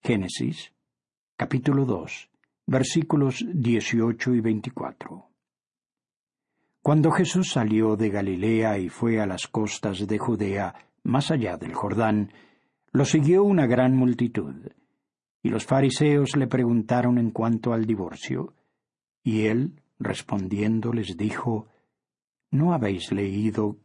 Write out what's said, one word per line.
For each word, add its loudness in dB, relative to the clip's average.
Génesis, -4
capítulo 0
dos, -6
versículos 0
dieciocho 0
y 2
veinticuatro. -6
Cuando 4
Jesús 0
salió 2
de 0
Galilea 0
y -4
fue 0
a 0
las -6
costas -4
de -2
Judea, -2
más 0
allá -2
del -10
Jordán, 0
lo 2
siguió 4
una 4
gran 4
multitud, 0
y 0
los -2
fariseos 2
le 2
preguntaron 2
en 2
cuanto -2
al 0
divorcio, -6
y 0
él, -2
respondiendo, -2
les -4
dijo, -4
"¿No 2
habéis -2
leído?" -2